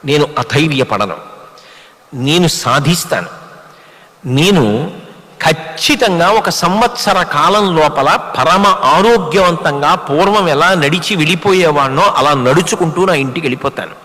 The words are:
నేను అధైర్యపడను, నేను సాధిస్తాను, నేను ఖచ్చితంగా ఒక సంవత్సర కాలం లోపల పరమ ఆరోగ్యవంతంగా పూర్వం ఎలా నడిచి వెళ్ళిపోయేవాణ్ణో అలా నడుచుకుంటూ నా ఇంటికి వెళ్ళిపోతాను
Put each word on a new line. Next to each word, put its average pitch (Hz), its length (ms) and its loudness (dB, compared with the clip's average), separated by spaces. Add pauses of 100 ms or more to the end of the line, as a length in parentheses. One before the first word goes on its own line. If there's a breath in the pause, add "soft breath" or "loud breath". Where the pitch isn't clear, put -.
నేను 143 220 0 (120)
అధైర్యపడను, 123 760 -2 (960 loud breath)
నేను 151 340 0
సాధిస్తాను, 135 800 -2 (960 loud breath)
నేను 139 680 0 (500)
ఖచ్చితంగా 170 880 -2
ఒక 214 200 2
సంవత్సర 202 760 0
కాలం 190 520 0
లోపల 151 400 2
పరమ 185 520 0
ఆరోగ్యవంతంగా 170 1300 2
పూర్వం 185 540 0
ఎలా 156 240 2
నడిచి 165 420 -2
వెళ్ళిపోయేవాణ్ణో 165 1000 2
అలా 143 180 2
నడుచుకుంటూ 156 720 0
నా 190 80 2
ఇంటికి 139 320 -4
వెళ్ళిపోతాను 123 600 -6